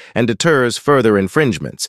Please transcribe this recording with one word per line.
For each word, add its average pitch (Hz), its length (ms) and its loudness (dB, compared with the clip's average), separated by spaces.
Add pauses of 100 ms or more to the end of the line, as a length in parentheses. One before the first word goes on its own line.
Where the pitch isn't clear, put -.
(140)
and 117 120 0
deters 127 520 0
further 113 400 2
infringements. 95 680 -4